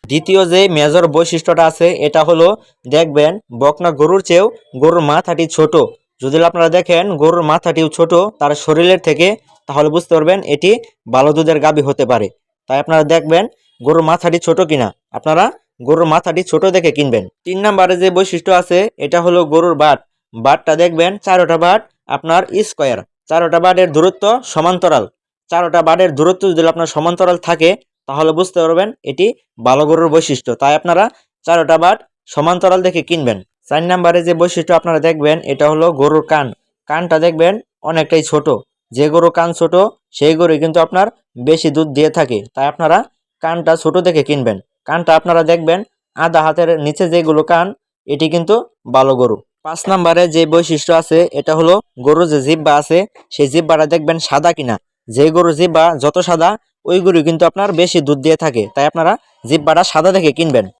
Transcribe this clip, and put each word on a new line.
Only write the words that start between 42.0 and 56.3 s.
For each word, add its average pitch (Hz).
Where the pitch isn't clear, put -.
থাকে। 143
তাই 135
আপনারা 160
কানটা 165
ছোট 160
দেখে 165
কিনবেন। 123
কানটা 160
আপনারা 165
দেখবেন 170
আধা 165
হাতের 160
নিচে 151
যেগুলো 156
কান, 170
এটি 147
কিন্তু 170
ভালো 135
গরু। 120
পাঁচ 160
নম্বরে 175
যে 165
বৈশিষ্ট্য 165
আছে, 160
এটা 147
হলো 165
গরুর 156
যে 151
জিহ্বা 151
আছে, 151
সেই -
জিহ্বাটা 156
দেখবেন 165
সাদা 156
কিনা। 123
যে 120
গরুর 170
জিহ্বা 160
যত 147
সাদা, 170